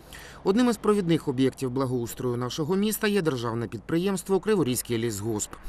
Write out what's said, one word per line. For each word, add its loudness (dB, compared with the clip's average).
Одним 4
із 2
провідних 2
об'єктів 0
благоустрою -2
нашого -2
міста 0
є 2
державне 0
підприємство 0
"Криворізький 2
лісгосп". -2